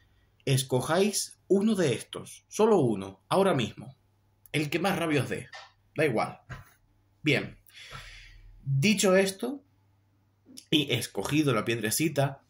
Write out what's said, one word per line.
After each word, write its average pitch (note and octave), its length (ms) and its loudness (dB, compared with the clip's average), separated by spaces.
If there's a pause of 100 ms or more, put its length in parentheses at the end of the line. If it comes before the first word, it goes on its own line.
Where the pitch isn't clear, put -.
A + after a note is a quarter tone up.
(460)
escojáis C#3 920 0 (120)
uno G3+ 260 4
de D#3 200 2
estos, - 520 -14
solo G#3+ 320 4
uno, G2 480 -2
ahora F#3 260 2
mismo. - 440 -4 (560)
El D3 160 -2
que E3+ 100 -2
más F#3 180 0
rabia D#3 260 0
os G#2 40 -6
dé, - 220 -8 (480)
da D#3 80 2
igual. A2+ 340 -2 (840)
Bien, A#2+ 380 0 (1040)
dicho F#3 540 4
esto A#3 480 0 (1040)
y D3+ 220 0
escogido C3 600 -2
la G#2+ 120 -2
piedrecita, C3+ 840 -2